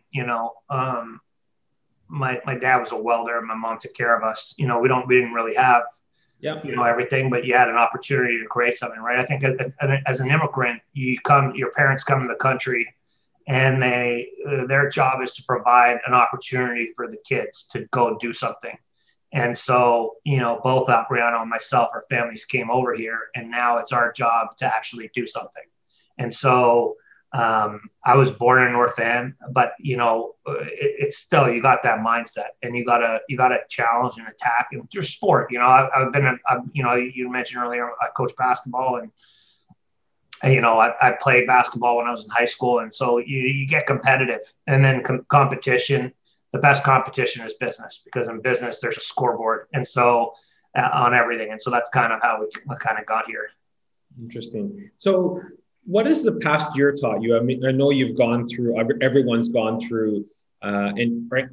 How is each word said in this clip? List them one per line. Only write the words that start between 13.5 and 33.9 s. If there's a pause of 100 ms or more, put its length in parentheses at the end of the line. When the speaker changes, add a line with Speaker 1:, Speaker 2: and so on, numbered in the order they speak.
Speaker 1:
they, (180)
uh,
their
job
is
to
provide
an
opportunity
for
the
kids
to
go
do
something. (560)
And
so,
you
know,
both
Apriano
and
myself,
our
families
came
over
here,
and
now
it's
our
job
to
actually
do
something. (560)
And
so, (360)
um, (160)
I
was
born
in
North
Van, (160)
but,
you
know, (100)
uh,
it,
it's
still,
you
got
that
mindset, (120)
and
you
gotta,
you
gotta (100)
challenge